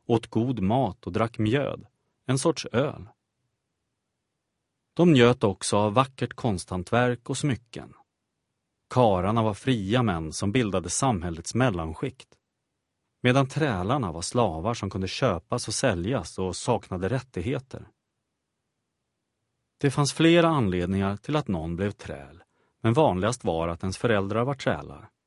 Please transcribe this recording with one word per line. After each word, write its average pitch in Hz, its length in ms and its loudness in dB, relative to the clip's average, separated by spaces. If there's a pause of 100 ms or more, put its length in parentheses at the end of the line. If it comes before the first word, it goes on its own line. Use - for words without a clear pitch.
åt 117 220 2
god 117 320 -2
mat 104 480 -2
och 87 60 -6
drack 110 240 -2
mjöd, 120 480 -2 (400)
en 131 140 0
sorts - 320 -2
öl. 117 380 -2 (1800)
De 170 200 6
njöt 120 300 8
också 101 340 0
av 104 160 2
vackert 127 400 0
konsthantverk 117 960 -2
och 135 80 -4
smycken. - 560 -6 (960)
Kararna 110 540 4
var 107 100 0
fria 117 500 0
män 82 300 -2
som 101 180 -2
bildade 98 380 0
samhällets 87 640 -4
mellanskikt, 98 800 -4 (880)
medan 131 260 4
trälarna 120 640 -2
var 82 100 -8
slavar 104 520 0
som 104 160 -6
kunde 95 180 -4
köpas 120 600 -2
och 110 60 -8
säljas 98 640 -2
och 92 160 -4
saknade 95 540 -2
rättigheter. 127 800 -8 (1900)
Det 139 140 0
fanns 143 220 0
flera 165 340 6
anledningar 98 720 0
till - 180 -6
att 147 120 -2
någon 85 280 -4
blev 101 160 -2
träl, 71 520 -16 (380)
men 117 120 2
vanligast 113 500 2
var 82 240 0
att 85 160 -6
ens 95 140 -4
föräldrar 104 460 0
var 139 120 -4
trälar, 73 540 -6 (180)